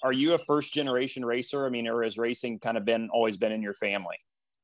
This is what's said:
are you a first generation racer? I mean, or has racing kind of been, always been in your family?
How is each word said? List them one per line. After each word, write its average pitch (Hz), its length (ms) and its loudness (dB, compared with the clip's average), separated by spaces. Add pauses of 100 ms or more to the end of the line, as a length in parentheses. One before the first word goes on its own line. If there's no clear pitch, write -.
are 131 80 4
you 143 220 4
a 165 40 6
first 147 360 0
generation 131 500 0
racer? 123 420 -2
I 131 40 0
mean, 120 180 -2
or 117 160 0
has 107 140 -2
racing 117 420 -2
kind 113 160 -2
of 107 80 -2
been, 113 300 2
always 113 240 4
been 110 160 2
in 110 80 -2
your 101 120 -4
family? 98 440 -4 (460)